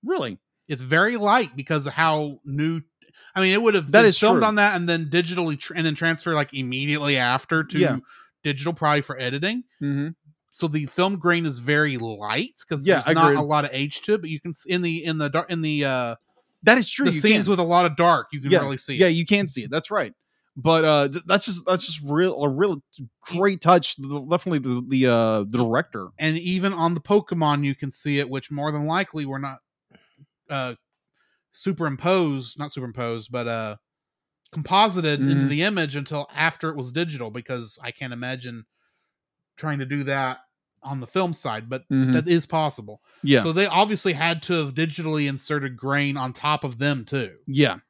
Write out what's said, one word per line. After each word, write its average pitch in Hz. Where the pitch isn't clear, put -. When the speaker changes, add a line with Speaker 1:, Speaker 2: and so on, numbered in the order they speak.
Speaker 1:
Really? 165
Speaker 2:
It's 139
very 175
light 208
because 143
of 135
how 151
new, 151
I 190
mean, 190
it 202
would 226
have 156
Speaker 1:
That 214
Speaker 2:
been 220
Speaker 1:
is 180
Speaker 2:
filmed 233
Speaker 1:
true. 226
Speaker 2:
on 214
that 202
and 170
then 165
digitally 170
tr-, -
and 160
then 151
transfer, 165
like, 143
immediately 139
after 131
to 185
Speaker 1:
Yeah. 151
Speaker 2:
digital, 147
probably 147
for 135
editing. 151
Speaker 1:
Mm-hmm. 143
Speaker 2:
So 170
the 147
film 185
grain 170
is 131
very 147
light 113
'cause 143
Speaker 1:
Yeah, 175
Speaker 2:
there's 147
not 160
Speaker 1:
agreed. 143
Speaker 2:
a -
lot 147
of 143
age 139
to 208
it, 208
but 165
you 151
can 170
s-, -
in 180
the, 165
in 160
the 147
dar-, 160
in 165
the, 151
uh, 123
Speaker 1:
That 233
is 226
true, 277
Speaker 2:
the 214
Speaker 1:
you 156
Speaker 2:
scenes 214
Speaker 1:
can. 196
Speaker 2:
with 190
a 180
lot 175
of 156
dark, 170
you 147
can 139
Speaker 1:
Yeah. 175
Speaker 2:
really 139
see -
Speaker 1:
Yeah, 180
Speaker 2:
it. 165
Speaker 1:
you 165
can 202
see 131
it. 139
That's 156
right. 170
But, 160
uh, 147
th-, 160
that's 190
just, 175
that's 180
just 156
real, 156
a 147
real 151
great 185
touch. 175
The, 143
definitely 170
the, 123
the, 131
uh, 113
the 107
director. 117
Speaker 2:
And 156
even 180
on 170
the 160
Pokemon, 160
you 139
can 139
see 143
it, 135
which 135
more 147
than 147
likely 156
were 135
not, 135
uh, 127
superimposed, 156
not 147
superimposed, 117
but, 120
uh, 110
composited 180
into 135
Speaker 1:
Mm-hmm. 139
Speaker 2:
the 147
image 165
until 143
after 160
it 151
was 127
digital, 143
because 120
I 123
can't 123
imagine 123
trying 151
to 131
do 139
that 135
on 135
the 117
film 185
side, 113
but 131
Speaker 1:
Mm-hmm. 131
Speaker 2:
that 151
is 170
possible. 131
Speaker 1:
Yeah. 139
Speaker 2:
So 165
they 190
obviously 190
had 165
to 180
have 143
digitally 156
inserted 135
grain 139
on 131
top 147
of 123
them 139
too. 117
Speaker 1:
Yeah. 135